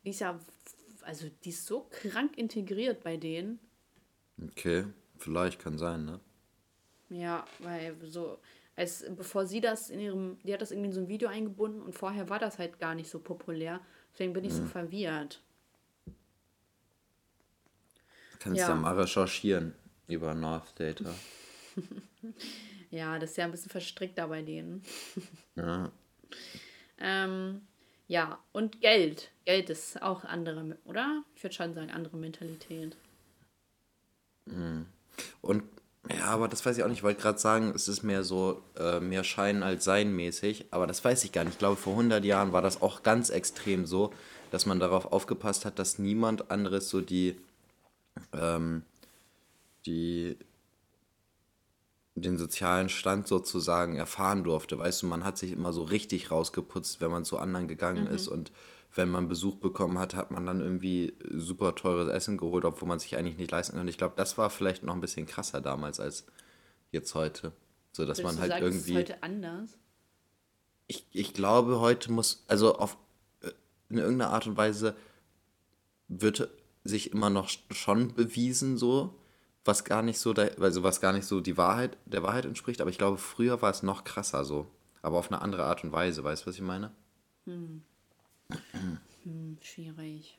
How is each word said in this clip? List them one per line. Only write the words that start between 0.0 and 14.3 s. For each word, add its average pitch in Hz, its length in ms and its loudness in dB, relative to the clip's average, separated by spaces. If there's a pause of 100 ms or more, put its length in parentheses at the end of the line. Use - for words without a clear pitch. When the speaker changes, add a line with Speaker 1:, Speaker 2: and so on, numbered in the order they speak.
Speaker 1:
die 196 60 -6
ist 196 100 -8
ja, 175 200 -4 (640)
also 156 240 -12 (160)
die 180 60 -8
ist - 160 -10
so - 240 -6
krank 226 480 -4
integriert 220 680 -4
bei 165 140 -4
denen. 170 420 -6 (920)
Speaker 2:
Okay, 90 340 0 (320)
vielleicht, 85 420 -2
kann 78 180 -6
sein, 82 280 -4
ne? 87 140 -12 (920)
Speaker 1:
Ja, 170 360 -6 (140)
weil 165 440 -8
so, 160 340 -10 (380)
als, 175 300 -6 (100)
bevor 190 300 -2
sie 202 160 -4
das 220 280 -2
in 190 100 -10
ihrem, 190 440 -6
die 196 100 -4
hat 196 80 -6
das 214 100 -8
irgendwie 202 180 -4
in 185 40 -4
so 185 80 -4
ein 180 60 -4
Video 214 220 -2
eingebunden 214 520 -4
und 185 120 -12
vorher 196 360 -6
war 208 100 -2
das 214 200 -4
halt 170 200 -8
gar 165 160 -4
nicht 165 140 -10
so 165 100 -12
populär. 165 600 -8 (340)
Deswegen 185 200 -4